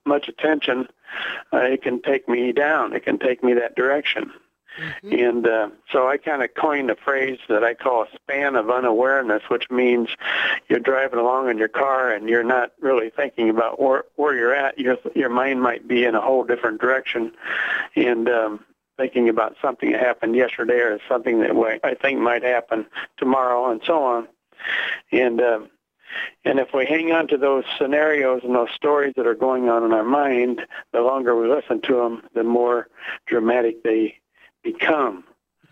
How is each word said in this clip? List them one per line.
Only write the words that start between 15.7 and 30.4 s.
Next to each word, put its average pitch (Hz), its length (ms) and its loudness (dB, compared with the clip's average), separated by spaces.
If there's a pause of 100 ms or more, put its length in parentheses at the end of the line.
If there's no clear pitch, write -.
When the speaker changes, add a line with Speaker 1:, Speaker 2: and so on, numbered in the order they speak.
Speaker 1:
be 123 160 2
in 117 100 2
a 107 60 2
whole 127 240 2
different 117 340 -2
direction 123 540 -2 (640)
and, 120 340 0
um, 110 360 -2 (340)
thinking 127 320 2
about 113 320 0
something 127 300 -2
that 110 100 -2
happened 117 340 0
yesterday 123 440 0
or 107 180 0 (100)
something 120 320 0
that - 160 2
wa-, 113 260 0
I 131 120 0
think 135 260 -2
might 117 220 0
happen 120 420 -2 (320)
tomorrow 127 540 0
and 131 160 -4
so 160 180 2
on. 117 240 -2 (840)
And, 123 300 2
um, 113 300 0 (760)
and 135 140 0
if 131 160 0
we 135 100 0
hang 160 280 0
on 165 160 0
to 147 100 2
those 135 260 2 (140)
scenarios 143 680 2
and 123 100 0
those 120 200 0
stories 143 420 0
that 120 100 0
are 117 80 2
going 127 360 0
on 117 140 2
in 113 100 2
our 110 100 2
mind, 123 640 0 (260)